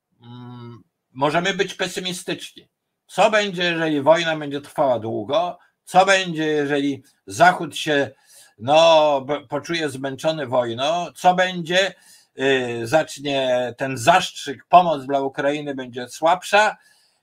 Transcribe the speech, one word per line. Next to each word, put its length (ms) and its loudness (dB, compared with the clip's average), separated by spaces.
mm, 600 -18
możemy 420 0
być 200 -4
pesymistyczni. 920 -8
Co 240 2
będzie, 320 0
jeżeli 380 0
wojna 360 4
będzie 240 -8
trwała 380 -2
długo? 600 -4
Co 220 4
będzie, 400 0
jeżeli 560 -2
Zachód 500 2
się, 340 0
no, 600 4
b-, 280 -6
poczuje 400 -4
zmęczony 580 -6
wojną? 680 -2
Co 200 4
będzie, 600 0
y, 480 0
zacznie 920 -2
ten 220 -6
zastrzyk, 720 0
pomoc 380 4
dla 140 0
Ukrainy 540 -4
będzie 340 -10
słabsza 680 2